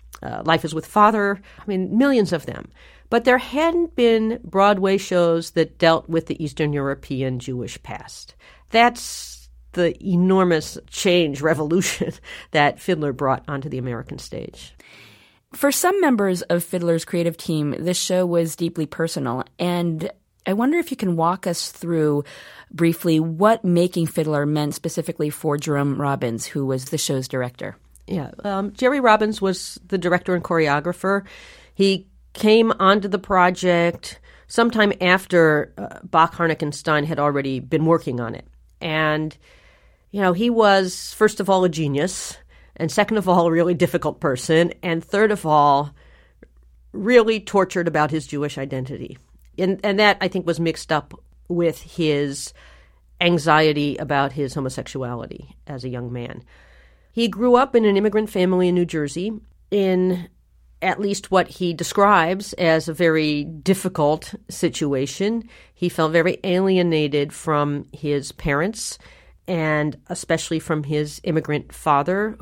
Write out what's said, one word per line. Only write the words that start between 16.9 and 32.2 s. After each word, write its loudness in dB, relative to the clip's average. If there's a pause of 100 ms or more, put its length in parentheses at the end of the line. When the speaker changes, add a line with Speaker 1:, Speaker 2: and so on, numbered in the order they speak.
Speaker 2:
creative -2
team, -2
this -2
show 0
was 0
deeply -4
personal. -4 (120)
And -2 (340)
I -2
wonder 2
if -4
you -10
can 0
walk 0
us -6
through 0 (440)
briefly 2
what 2
making 2
Fiddler -2
meant 0
specifically -6
for -4
Jerome -2
Robbins, -2
who -6
was -4
the -6
show's -4
director. -8 (280)
Speaker 1:
Yeah, -6 (120)
um, -4
Jerry 2
Robbins 4
was -4
the -4
director 0
and -2
choreographer. 0 (480)
He 0 (260)